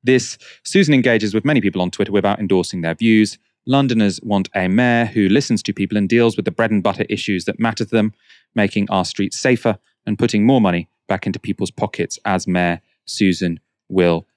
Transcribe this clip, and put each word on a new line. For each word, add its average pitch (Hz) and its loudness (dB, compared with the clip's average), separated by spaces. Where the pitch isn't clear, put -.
this, 127 0
"Susan 160 2
engages 110 2
with 110 -2
many 160 2
people 95 -2
on 92 -2
Twitter - -4
without 101 0
endorsing 92 -2
their 82 -4
views. 110 2
Londoners 123 2
want 101 -2
a 92 0
mayor 117 2
who 110 0
listens 113 2
to 104 -4
people 101 -2
and 98 0
deals 117 4
with 95 -4
the - -2
bread 110 -2
and 104 0
butter 98 -2
issues 98 -4
that - -6
matter 113 -2
to 101 -10
them, 107 0
making 101 0
our 92 0
streets - -6
safer 120 0
and 104 -4
putting 110 2
more 127 4
money 87 0
back 95 -4
into 95 -4
people's - -6
pockets. - -6
As 95 -2
mayor, 87 -2
Susan 90 -2
will 87 0